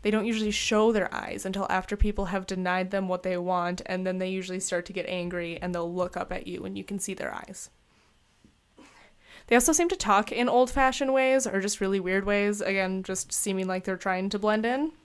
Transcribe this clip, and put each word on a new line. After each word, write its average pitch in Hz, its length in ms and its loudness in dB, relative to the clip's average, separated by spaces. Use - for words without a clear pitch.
They 214 80 0
don't 214 160 2
usually 214 260 0
show 220 400 4
their 208 220 2
eyes - 300 -6
until 196 240 -2
after 185 260 0
people 202 320 2
have 185 200 -2
denied 185 440 0
them 196 160 0
what 180 160 -2
they 185 140 -2
want, 180 480 0
and 185 220 -2
then 185 120 0
they 185 120 -2
usually 185 300 -6
start 175 260 -2
to 180 80 -12
get 180 140 -4
angry, 175 520 -4
and 180 140 -4
they'll 170 180 -2
look 180 240 -2
up 185 160 -4
at 185 140 -8
you, 180 180 -8
and 190 140 -8
you 190 60 -8
can 202 140 -6
see 196 140 -6
their - 220 -6
eyes. - 340 -12
They 233 80 6
also 247 160 6
seem 339 160 4
to 370 80 0
talk 214 340 2
in 247 180 0
old-fashioned 262 640 4
ways 262 340 4
or 190 140 0
just 202 200 -2
really 196 180 0
weird 190 260 0
ways, 208 360 2
again, 190 420 0
just - 300 -6
seeming 190 340 -2
like 185 180 -2
they're 190 120 -2
trying 185 340 -2
to 202 80 -2
blend 214 260 2
in. 277 280 0